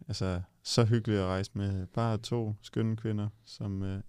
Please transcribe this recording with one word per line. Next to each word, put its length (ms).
Altså, 320
så 200
hyggeligt 360
at 60
rejse 280
med 320
bare 320
to 440
skønne 340
kvinder, 320
som, 360
øh, 260